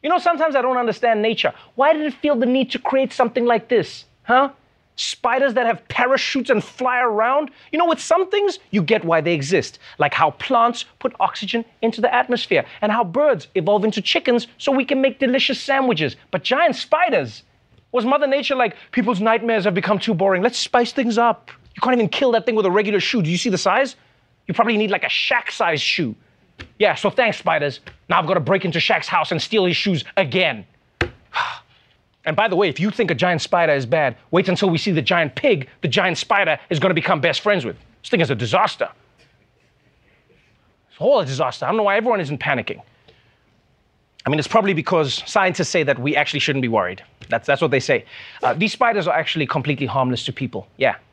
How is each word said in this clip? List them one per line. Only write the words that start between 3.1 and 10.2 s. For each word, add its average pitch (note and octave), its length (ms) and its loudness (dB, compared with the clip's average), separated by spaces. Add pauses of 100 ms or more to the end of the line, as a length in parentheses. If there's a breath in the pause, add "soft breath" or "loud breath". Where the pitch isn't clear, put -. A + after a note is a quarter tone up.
something A#3+ 320 0
like A#3 220 0
this, - 380 -2 (180)
huh? C4 280 2 (440)
Spiders B3+ 600 -2
that A#3+ 120 2
have A3+ 220 -2
parachutes B3+ 600 0
and A3 140 2
fly B3 380 -2
around? B3 500 0 (220 loud breath)
You D4+ 80 -2
know, F4 60 4
with E4 140 0
some F#4 300 2
things, G4+ 300 0 (100)
you G3 120 0
get G#3 220 0
why E3 160 2
they E3+ 140 0
exist, D#3 460 -2 (180 loud breath)
like D3 160 0
how D#3+ 160 2